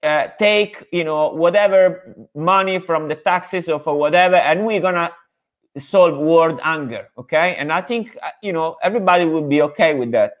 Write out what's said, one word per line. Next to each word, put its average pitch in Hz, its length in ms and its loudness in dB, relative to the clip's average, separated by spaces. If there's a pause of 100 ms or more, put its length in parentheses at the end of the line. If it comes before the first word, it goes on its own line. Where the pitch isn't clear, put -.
uh, 151 240 0 (120)
take, 208 520 0
you 175 120 -2
know, 151 260 -2
whatever 185 840 2 (200)
money 185 440 0
from 160 280 -4
the 139 80 -4
taxes 175 540 -4
or 151 100 -2
for 147 180 -4
whatever, 175 380 2
and 170 300 2
we're 214 160 -2
gonna 175 300 -2 (680)
solve 170 400 2
world 160 440 2
hunger, 135 560 -6
okay? 160 380 -2
And 147 160 -6
I 175 100 -2
think, 233 400 -8
uh, - 100 -10 (100)
you 196 120 -6
know, 160 300 -4
everybody 180 420 2
would 160 220 -2
be 143 160 2
okay 151 300 0
with 123 180 -4
that. 107 280 0